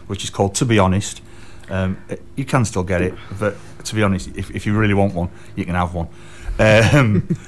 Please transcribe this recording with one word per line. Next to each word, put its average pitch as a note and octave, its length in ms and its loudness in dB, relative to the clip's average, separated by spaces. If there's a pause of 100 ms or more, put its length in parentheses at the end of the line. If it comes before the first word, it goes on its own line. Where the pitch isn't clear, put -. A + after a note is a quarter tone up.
which G2+ 180 -8
is - 60 -8
called G2 240 0
To - 100 0
Be A2+ 140 4
Honest. F#2+ 420 2 (500)
Um, F#2+ 280 -2 (100)
it, - 140 -10 (140)
you C3+ 100 -4
can C3 180 4
still G2 180 -2
get F2 200 0
it, F#2 120 0 (240)
but G#2 160 0 (300)
to - 100 -8
be G#2+ 80 2
honest, F#2+ 320 0
if, G2 180 -8
if - 140 -8
you G#2 100 2
really G#2+ 180 4
want G2 200 2
one, F2 140 -2 (280)
you G2 100 -4
can F2 80 -4
have F2+ 200 0
one. E2+ 140 -6 (500)
Um, A2 720 6 (180)